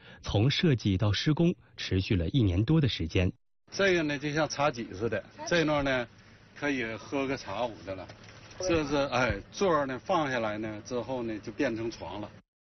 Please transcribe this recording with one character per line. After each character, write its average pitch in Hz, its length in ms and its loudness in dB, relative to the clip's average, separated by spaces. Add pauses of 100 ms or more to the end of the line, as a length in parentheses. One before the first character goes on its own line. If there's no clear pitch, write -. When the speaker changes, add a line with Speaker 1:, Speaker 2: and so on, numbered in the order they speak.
(220)
Speaker 1:
从 117 300 2
设 156 240 4
计 98 220 2
到 104 140 2
施 151 220 2
工 170 220 4 (220)
持 92 240 0
续 - 160 2
了 82 120 2
一 131 140 4
年 95 200 4
多 156 180 4
的 135 60 4
时 80 200 -2
间。 90 240 2 (400)
Speaker 2:
这 196 220 2
个 170 100 2
呢， 147 160 -2
就 143 140 -4
像 151 140 0
茶 143 220 0
几 113 240 -6
似 101 140 -2
的， 104 160 -2 (240)
这 170 160 4
弄 151 220 2
呢 127 220 0 (460)
可 143 160 -4
以 131 140 -2 (120)
喝 139 300 -4
个 135 120 -4
茶 101 280 -6
壶 113 80 -6 (120)
的 95 100 -8
了。 95 100 -12 (540)
这 170 260 0
是， 143 100 -2
哎， 127 440 0 (120)
座 190 220 2
儿 147 120 2
呢 131 120 -4
放 156 320 0
下 127 100 -2
来 107 180 -2
呢 107 280 -8
之 123 140 -4
后 120 240 -6
呢， 110 160 -6
就 113 120 -12
变 123 240 -2
成 117 140 -6
床 92 300 -10
了。 104 100 -10 (360)